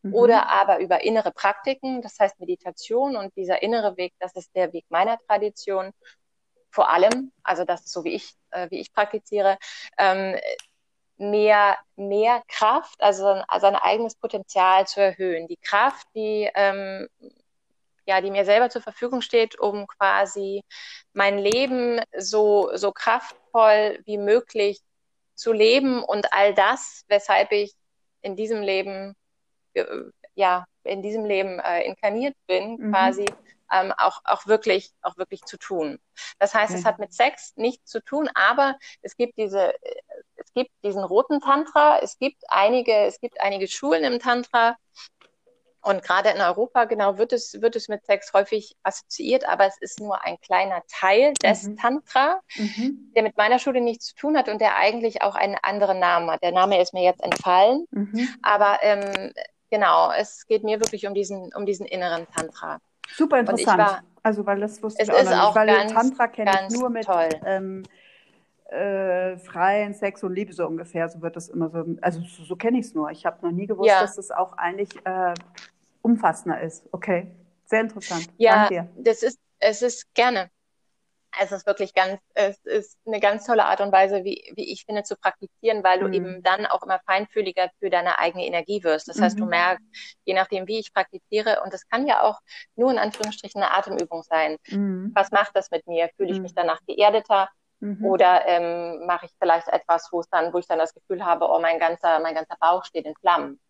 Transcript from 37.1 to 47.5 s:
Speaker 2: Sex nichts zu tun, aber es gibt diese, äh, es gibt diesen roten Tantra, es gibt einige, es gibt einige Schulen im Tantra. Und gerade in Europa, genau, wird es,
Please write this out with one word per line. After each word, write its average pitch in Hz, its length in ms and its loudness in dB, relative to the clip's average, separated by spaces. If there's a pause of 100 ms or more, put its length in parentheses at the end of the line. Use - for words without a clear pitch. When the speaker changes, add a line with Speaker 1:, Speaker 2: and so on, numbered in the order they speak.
Speaker 2:
Sex - 440 -2
nichts 233 340 -6
zu 226 100 -8
tun, 285 340 -6
aber 269 420 2 (260)
es - 140 -16
gibt 240 220 -4
diese, 196 360 0
äh, - 260 -12 (360)
es - 180 -20
gibt 254 160 -2 (140)
diesen 202 180 -4
roten 254 380 0
Tantra, 294 580 4
es - 220 -6
gibt 277 260 -6
einige, 233 460 2
es 202 260 2
gibt - 220 -10
einige 196 260 -2
Schulen 302 380 -2
im 240 160 -2
Tantra. 240 560 0 (1040)
Und 196 200 -2
gerade 196 280 2
in 190 100 -2
Europa, 208 440 0
genau, 208 340 0
wird 233 140 0
es, 233 280 -6